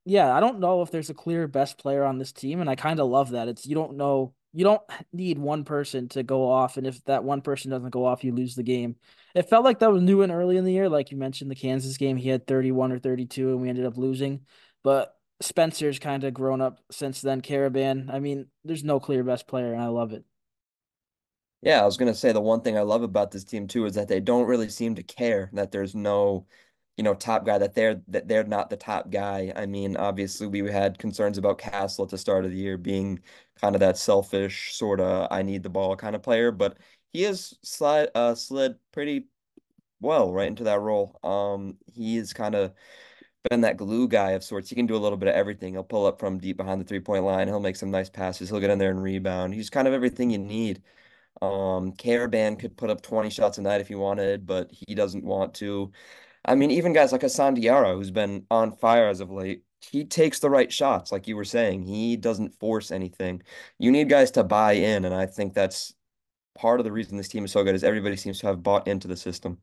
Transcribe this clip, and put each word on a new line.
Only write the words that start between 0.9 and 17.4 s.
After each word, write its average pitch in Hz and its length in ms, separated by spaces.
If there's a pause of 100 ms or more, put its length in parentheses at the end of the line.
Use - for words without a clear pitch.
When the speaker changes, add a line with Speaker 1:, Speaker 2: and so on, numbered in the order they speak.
Speaker 1:
a - 20
clear 165 340
best 139 300
player 139 260
on 131 140
this 131 140
team, 151 280
and 160 80
I 131 80
kinda 156 280
love 131 280
that. 117 160
It's, 120 200
you 151 80
don't 147 220
know, 135 360 (180)
you 165 120
don't 208 180 (320)
need 175 240
one 143 260
person 139 460
to 135 140
go 131 260
off, 127 280
and 131 100
if 127 160
that 131 200
one 139 180
person 135 280
doesn't 127 220
go 127 140
off, 123 180
you 127 100
lose 123 220
the 123 80
game. 120 320 (400)
It 175 120
felt 226 160
like 254 140
that 226 140
was 185 100
new 196 220
and 185 80
early 180 260
in 185 80
the 185 80
year. 190 160
Like 147 220
you 143 60
mentioned, 135 340
the 131 40
Kansas 131 420
game, 135 200
he 127 120
had 127 180
thirty-one 131 440
or 127 60
thirty-two, 127 520
and 127 120
we 127 80
ended 123 160
up 117 100
losing. 135 520 (360)
But 135 320 (240)
Spencer's 156 600
kinda 139 320
grown 131 300
up 131 180 (100)
since 135 320
then, 135 220